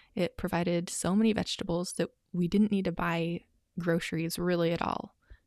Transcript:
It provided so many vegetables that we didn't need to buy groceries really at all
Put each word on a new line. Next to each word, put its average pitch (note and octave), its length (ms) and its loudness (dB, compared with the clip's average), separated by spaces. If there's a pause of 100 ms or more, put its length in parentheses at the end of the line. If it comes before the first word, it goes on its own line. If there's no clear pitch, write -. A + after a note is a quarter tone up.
(140)
It F3 220 -2
provided F3 540 0
so F3 260 -2
many A3 160 4
vegetables - 600 -2
that E3+ 160 -2 (220)
we F3 160 2
didn't G#3 220 4
need G3 140 2
to F#3+ 80 -2
buy E3+ 480 -2 (380)
groceries E3+ 600 0
really F3 320 2
at E3+ 120 -2
all - 320 -4 (320)